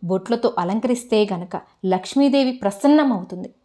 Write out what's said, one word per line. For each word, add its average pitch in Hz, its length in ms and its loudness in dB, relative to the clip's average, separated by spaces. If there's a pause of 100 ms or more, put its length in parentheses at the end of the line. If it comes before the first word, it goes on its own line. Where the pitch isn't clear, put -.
బొట్లతో 190 540 -2
అలంకరిస్తే 214 720 0
గనక 180 280 -8 (260)
లక్ష్మీదేవి 262 640 2
ప్రసన్నమవుతుంది. 220 1000 0 (140)